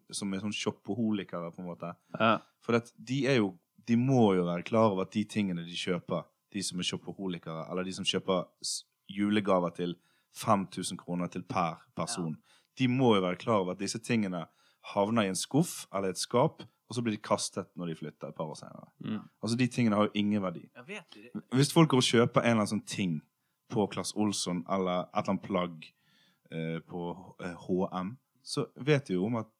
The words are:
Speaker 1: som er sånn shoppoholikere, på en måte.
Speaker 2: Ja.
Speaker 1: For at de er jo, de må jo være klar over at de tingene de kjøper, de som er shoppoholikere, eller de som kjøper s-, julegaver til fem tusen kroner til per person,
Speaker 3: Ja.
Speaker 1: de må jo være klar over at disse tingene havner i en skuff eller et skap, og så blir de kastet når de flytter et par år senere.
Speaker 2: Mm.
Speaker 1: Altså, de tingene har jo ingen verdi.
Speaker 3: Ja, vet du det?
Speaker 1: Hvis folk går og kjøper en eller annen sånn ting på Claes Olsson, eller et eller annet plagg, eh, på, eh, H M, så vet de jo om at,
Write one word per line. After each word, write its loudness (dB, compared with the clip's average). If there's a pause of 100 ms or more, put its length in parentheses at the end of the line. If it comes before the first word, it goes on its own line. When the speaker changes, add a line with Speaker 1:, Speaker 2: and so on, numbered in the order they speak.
(100)
Speaker 1:
som -6
er -4
sånn -4
shoppoholikere, -4
på -14
en -10
måte. -10 (280)
Speaker 2:
Ja. 4 (260)
Speaker 1:
For 2
at -8
de -4 (100)
er 4
jo, 2 (340)
de 0
må 6
jo 2
være -2
klar 4
over 0
at -10
de 0
tingene -2
de -10
kjøper, -2 (300)
de -4
som -6
er -2
shoppoholikere, -6
eller -4
de -6
som -8
kjøper 0 (180)
s-, -6 (260)
julegaver 2
til -2 (420)
fem 2
tusen -8
kroner -4
til -8
per -2 (180)
person, -4
Speaker 3:
Ja. -18 (180)
Speaker 1:
de 4
må 6
jo 4
være 0
klar 2
over 0
at -6
disse -4
tingene 0 (480)
havner 4
i 2
en -2
skuff 0
eller 0
et -6
skap, 2 (260)
og -8
så -2
blir 0
de -6
kastet -2
når -6
de -8
flytter -12
et -12
par -6
år -12
senere. -18 (160)
Speaker 2:
Mm. -6 (220)
Speaker 1:
Altså, -2
de 2
tingene 2
har 4
jo -10
ingen 2
verdi. -4 (100)
Speaker 3:
Ja, -20
vet -14
du -20
det? -12
Speaker 1:
Hvis 4
folk 8
går 6
og 4
kjøper 4
en 4
eller 4
annen -4
sånn -4
ting -2 (560)
på 2
Claes -6
Olsson, 0
eller 0
et -10
eller 0
annet -2
plagg, -2 (640)
eh, -4
på, -8 (340)
eh, -8
H -2
M, -4 (320)
så -4 (100)
vet 0
de 0
jo 2
om 0
at, -8 (120)